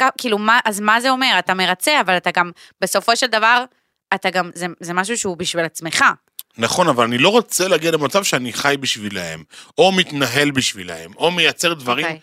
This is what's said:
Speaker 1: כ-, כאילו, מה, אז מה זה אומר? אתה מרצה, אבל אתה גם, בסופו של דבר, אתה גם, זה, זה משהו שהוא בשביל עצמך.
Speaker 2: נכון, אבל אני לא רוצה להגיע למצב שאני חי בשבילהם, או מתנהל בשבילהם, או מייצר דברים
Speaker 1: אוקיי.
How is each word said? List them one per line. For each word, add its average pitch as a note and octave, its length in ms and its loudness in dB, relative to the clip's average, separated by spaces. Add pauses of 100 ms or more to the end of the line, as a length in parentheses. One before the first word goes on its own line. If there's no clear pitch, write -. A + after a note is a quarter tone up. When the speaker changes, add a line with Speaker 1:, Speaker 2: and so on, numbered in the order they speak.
Speaker 1:
כ-, C4 160 0
כאילו, A3 200 -2
מה, A3 260 4
אז G#3 160 -2
מה G#3+ 200 4
זה B3 100 0
אומר? B3+ 280 2
אתה F#3 160 0
מרצה, F#3+ 460 2
אבל F#3 160 2
אתה F3 200 0
גם, F3 140 0 (300)
בסופו G3 360 0
של C4 100 0
דבר, A3+ 380 2 (500)
אתה F#3+ 160 -2
גם, F3 240 -2
זה, F3 120 -6 (140)
זה E3+ 140 -10
משהו G3 240 -2
שהוא F#3 180 -6
בשביל E3 280 -4
עצמך. D#3+ 400 -2 (540)
Speaker 2:
נכון, E3 300 2
אבל A#2+ 160 4
אני A#2 140 0
לא D3 100 4
רוצה G3+ 400 0
להגיע E3 220 0
למצב D#3+ 340 0
שאני B2+ 280 -2
חי C#3+ 280 0
בשבילהם, G2 600 -6 (360)
או F3+ 140 6
מתנהל D3 580 0
בשבילהם, F2 680 -6
או D#3 140 0
מייצר E3+ 440 0
דברים C3 320 -2
Speaker 1:
אוקיי. D#3+ 160 -8